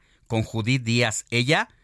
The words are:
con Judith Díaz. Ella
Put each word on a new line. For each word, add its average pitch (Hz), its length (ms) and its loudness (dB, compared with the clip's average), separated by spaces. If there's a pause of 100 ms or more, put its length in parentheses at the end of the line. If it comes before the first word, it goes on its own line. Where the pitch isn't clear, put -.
(260)
con 113 160 -2
Judith 113 400 -2
Díaz. 117 480 0
Ella 143 380 2 (160)